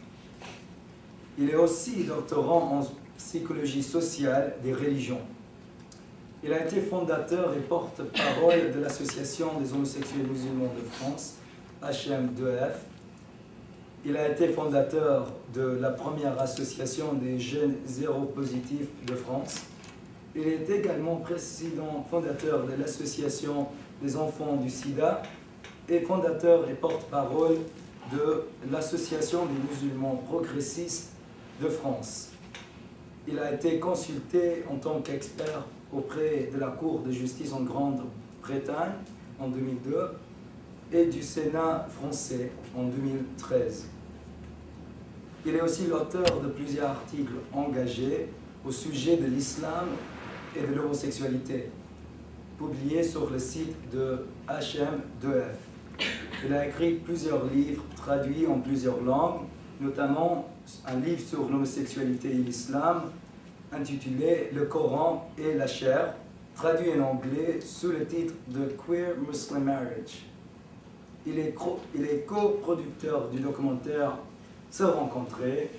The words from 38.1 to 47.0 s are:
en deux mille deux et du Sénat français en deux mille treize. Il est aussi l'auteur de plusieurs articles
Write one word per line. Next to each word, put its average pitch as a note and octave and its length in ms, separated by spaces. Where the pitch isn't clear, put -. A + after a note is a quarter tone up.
en C3+ 100
deux B2+ 120
mille C3 220
deux - 300
et E3+ 140
du - 160
Sénat D#3+ 680
français B2+ 640
en B2 100
deux B2+ 180
mille C3+ 220
treize. - 480
Il D#3 120
est E3 40
aussi E3+ 280
l'auteur E3 520
de C#3 80
plusieurs C#3+ 400
articles C3+ 460